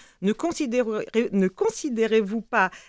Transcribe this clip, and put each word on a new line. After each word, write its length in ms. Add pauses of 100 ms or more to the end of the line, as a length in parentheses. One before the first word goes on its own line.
(240)
Ne 100
considérez-, 960
ne 160
considérez-vous 920
pas 300 (180)